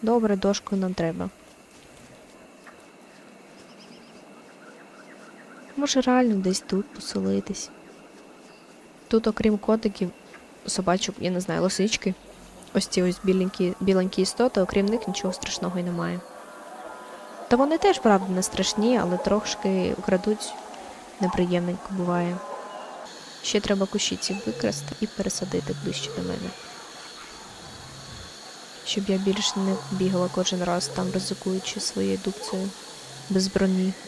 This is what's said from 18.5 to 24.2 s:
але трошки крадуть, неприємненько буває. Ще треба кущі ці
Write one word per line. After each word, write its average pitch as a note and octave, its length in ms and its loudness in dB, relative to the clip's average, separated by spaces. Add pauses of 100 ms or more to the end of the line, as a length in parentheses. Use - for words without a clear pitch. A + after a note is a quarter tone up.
але F3+ 200 2
трошки F#3+ 800 2 (100)
крадуть, G3 480 2 (680)
неприємненько F3+ 680 2
буває. F3 460 0 (1040)
Ще - 160 2
треба G3 260 2
кущі F#3+ 300 -2
ці F#3+ 300 -4